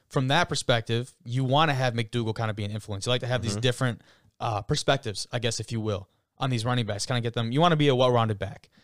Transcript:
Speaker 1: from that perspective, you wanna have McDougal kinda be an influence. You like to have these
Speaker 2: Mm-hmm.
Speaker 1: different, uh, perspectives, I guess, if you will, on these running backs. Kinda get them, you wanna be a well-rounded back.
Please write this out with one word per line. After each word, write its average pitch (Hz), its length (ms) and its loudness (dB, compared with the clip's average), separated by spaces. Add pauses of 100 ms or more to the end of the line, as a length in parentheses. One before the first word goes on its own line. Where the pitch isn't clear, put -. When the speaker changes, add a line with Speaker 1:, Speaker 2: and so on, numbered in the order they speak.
Speaker 1:
from 131 200 0
that 165 200 2
perspective, 120 640 -2 (100)
you 127 200 -2
wanna 143 300 4
have 127 200 0
McDougal 113 420 -2
kinda 110 180 -2
be 104 100 -4
an 104 80 -6
influence. 101 340 -8
You 123 40 0
like 127 100 2
to 127 80 -6
have 123 140 0
these 101 100 -2
Speaker 2:
Mm-hmm. 104 80 -2
Speaker 1:
different, 123 420 0 (380)
uh, 110 220 -2
perspectives, 139 680 -2
I 127 60 -4
guess, 113 220 -2
if - 120 -10
you 113 80 -2
will, 104 280 -4 (300)
on 135 120 -2
these 113 140 -2
running 123 220 0
backs. 101 200 -6
Kinda 123 140 0
get 113 140 -4
them, 117 180 -2
you 143 80 2
wanna 170 160 6
be 147 120 4
a 131 60 6
well-rounded 120 440 4
back. - 300 -10 (160)